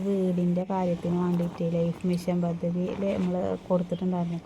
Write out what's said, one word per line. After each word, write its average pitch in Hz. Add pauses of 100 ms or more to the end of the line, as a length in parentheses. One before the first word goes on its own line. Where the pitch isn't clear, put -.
വീടിൻ്റെ 180
കാര്യത്തിന് 175
വേണ്ടിയിട്ട് 175 (100)
ലൈഫ് 170
മിഷൻ 175
പദ്ധതിയിൽ 175 (140)
നമ്മൾ 180 (320)
കൊടുത്തിട്ടുണ്ടായിരുന്നു 175